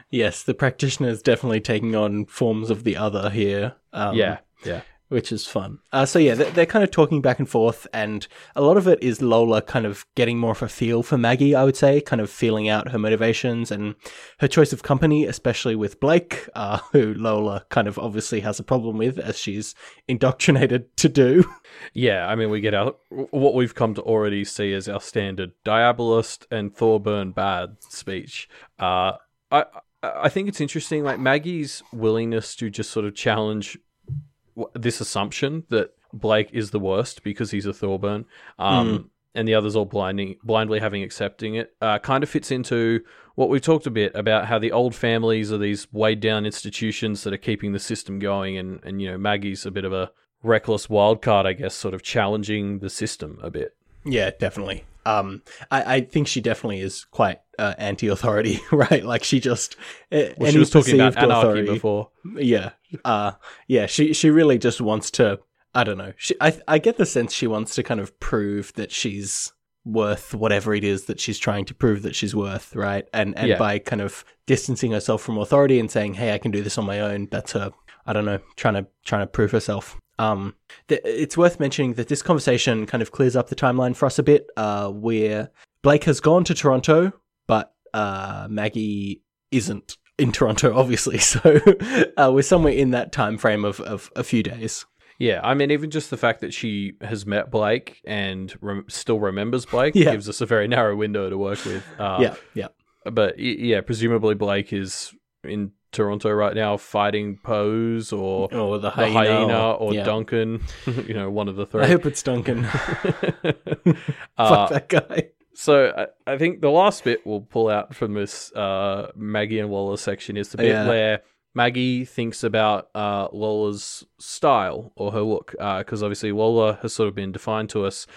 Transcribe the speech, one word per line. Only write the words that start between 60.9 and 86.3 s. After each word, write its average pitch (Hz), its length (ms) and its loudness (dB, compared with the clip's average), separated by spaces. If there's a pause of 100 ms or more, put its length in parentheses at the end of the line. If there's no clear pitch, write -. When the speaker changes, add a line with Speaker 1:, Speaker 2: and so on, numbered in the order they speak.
Speaker 2:
about 127 200 6
Speaker 1:
perceived 120 160 4
Speaker 2:
anarchy 120 80 4
Speaker 1:
authority 104 340 2
Speaker 2:
before. 107 360 -2 (260)
Speaker 1:
Yeah. 113 340 2 (340)
Uh, 104 280 0 (360)
yeah, 113 200 4
she, 151 260 2
she 156 160 4
really 151 300 6
just 120 200 0
wants 107 320 -2
to, 104 280 2 (340)
I 104 100 2
don't 98 140 -2
know. 95 200 -14
She, - 220 -4
I, 160 180 2 (100)
I 156 100 4
get 226 200 2
the 185 80 2
sense 117 280 -2
she 123 140 -2
wants 110 280 -4
to 123 80 -2
kind 113 160 -4
of - 200 -10
prove 101 540 -4
that 110 180 -10
she's 101 600 -6 (340)
worth 107 480 -2
whatever 107 400 0
it 104 100 -2
is 98 220 -2
that - 140 -8
she's 104 180 -6
trying 101 280 -4
to - 80 -14
prove 107 300 2
that - 120 -6
she's 104 200 -4
worth, 98 400 -6
right? 101 380 -4
And, 104 240 -2
and 107 120 0
Speaker 2:
Yeah. 95 80 4
Speaker 1:
by 104 220 0
kind 104 220 -4
of - 220 -8 (220)
distancing 127 480 0
herself 107 280 -2
from 110 160 -6
authority 135 420 4
and 110 120 -2
saying, 104 220 -2
"Hey, 107 200 -2
I - 40 -2
can 113 140 -4
do 101 100 -2
this 101 160 -6
on 107 80 -2
my 101 160 -4
own," 101 280 -4
that's - 220 -8
her, 101 200 -4 (340)
I 117 80 -4
don't 104 100 0
know, 101 160 -2 (160)
trying 107 200 0
to, 98 120 -4 (160)
trying 101 200 -2
to 92 40 -4
prove 104 240 0
herself. 104 460 -4 (220)
Um, 104 360 -2 (320)
th-, - 160 2
it's 120 320 -4
worth 170 240 4
mentioning 131 360 0
that 120 120 -4
this 143 140 -2
conversation 123 640 2
kind 117 160 -4
of - 100 -4
clears 127 240 2
up 120 140 0
the 135 60 -6
timeline 123 400 2
for - 100 2
us 131 140 0
a 143 40 0
bit, 143 320 6
uh, 104 340 -2
where 107 600 -2 (320)
Blake 147 240 4
has 147 160 2
gone 170 240 6